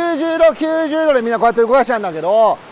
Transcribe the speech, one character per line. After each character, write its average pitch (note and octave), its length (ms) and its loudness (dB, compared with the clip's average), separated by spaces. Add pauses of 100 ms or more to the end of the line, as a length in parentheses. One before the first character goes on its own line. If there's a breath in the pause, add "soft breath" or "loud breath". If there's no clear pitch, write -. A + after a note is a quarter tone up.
(180)
十 E4 200 -2
度、 D#4+ 160 4
九 D#4+ 340 -2
十 D#4 180 -2
度 D4 80 2
で A#3+ 80 -2
み A#3 60 -4
ん - 20 -2
な A3+ 80 -2
こ F#3+ 60 -2
う - 20 4
や A#3 60 2
っ - 20 -4
て A#3 60 0
動 A3+ 80 2
か B3+ 160 2
し - 20 -14
ち B3 60 -4
ゃ A#3 40 -2
う - 40 -2
ん - 20 -8
だ F3+ 100 -6
け D#3 80 -8
ど、 G3+ 380 2 (140)